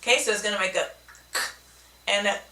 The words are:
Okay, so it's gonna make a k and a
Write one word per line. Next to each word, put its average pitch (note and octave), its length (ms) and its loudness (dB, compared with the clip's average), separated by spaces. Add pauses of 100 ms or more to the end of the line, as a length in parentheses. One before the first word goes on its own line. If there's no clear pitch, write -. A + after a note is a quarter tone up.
Okay, A#3+ 160 4
so - 120 0
it's G3+ 120 2
gonna G3+ 160 -2
make F#3 180 0
a - 120 0 (440)
k - 80 -4 (680)
and G3+ 180 2
a G3+ 120 0 (140)